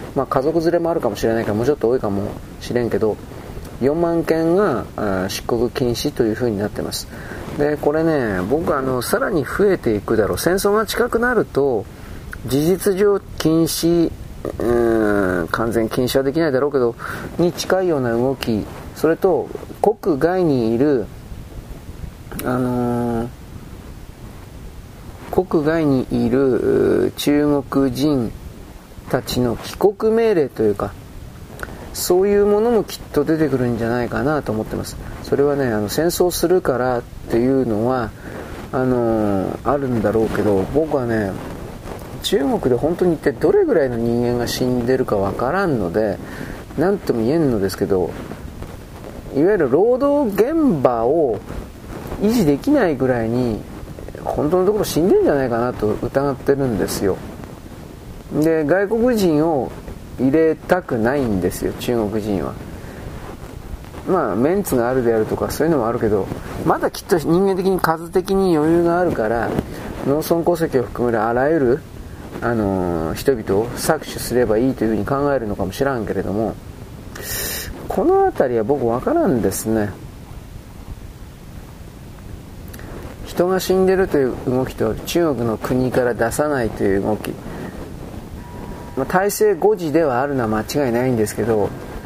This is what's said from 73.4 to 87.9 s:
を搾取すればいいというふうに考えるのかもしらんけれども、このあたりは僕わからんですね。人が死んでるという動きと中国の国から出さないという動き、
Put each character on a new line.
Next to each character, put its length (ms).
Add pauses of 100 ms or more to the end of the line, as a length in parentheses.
を 140
搾 240
取 180
す 160
れ 120
ば 120
い 120
い 40
と 100
い 40
う 20
ふ 40
う 20
に 80
考 280
え 60
る 80
の 80
か 100
も 80
し 120
ら 120
ん 100
け 80
れ 80
ど 100
も、 220 (1300)
こ 160
の 220
あ 60
た 160
り 80
は 80
僕 220
わ 140
か 140
ら 120
ん 160
で 80
す 160
ね。 240 (3250)
人 220
が 120
死 140
ん 120
で 80
る 140
と 100
い 60
う 100 (120)
動 200
き 80
と 200
中 400
国 120
の 100
国 340
か 120
ら 120
出 180
さ 160
な 160
い 60
と 140
い 140
う 40
動 140
き、 140 (1700)